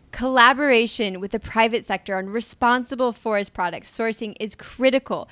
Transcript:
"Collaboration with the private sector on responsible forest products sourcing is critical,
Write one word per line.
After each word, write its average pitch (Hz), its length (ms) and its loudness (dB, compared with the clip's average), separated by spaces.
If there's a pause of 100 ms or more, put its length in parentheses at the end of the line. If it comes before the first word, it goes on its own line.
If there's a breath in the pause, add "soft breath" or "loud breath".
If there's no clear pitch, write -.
(100)
"Collaboration 240 1080 4
with 196 120 -8
the 220 80 -4
private 226 440 0
sector 196 320 -4
on 190 140 -6
responsible 240 840 -2
forest 202 400 -4
products 175 380 -6
sourcing 226 500 -6
is 214 140 -8
critical, 254 760 -2